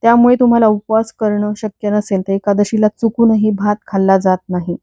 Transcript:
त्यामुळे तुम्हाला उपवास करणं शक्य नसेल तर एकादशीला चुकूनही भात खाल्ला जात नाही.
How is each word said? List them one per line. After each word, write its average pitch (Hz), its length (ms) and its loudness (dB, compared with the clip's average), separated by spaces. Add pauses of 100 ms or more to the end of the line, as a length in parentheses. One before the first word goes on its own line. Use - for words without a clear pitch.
त्यामुळे 240 320 4
तुम्हाला 233 320 2
उपवास 220 520 -2
करणं 208 380 -2
शक्य 208 320 -8
नसेल 208 320 -2
तर 196 120 -4
एकादशीला 208 540 0 (140)
चुकूनही 220 500 0
भात 202 240 -2 (120)
खाल्ला 196 300 0
जात 185 200 0 (120)
नाही. 175 340 -6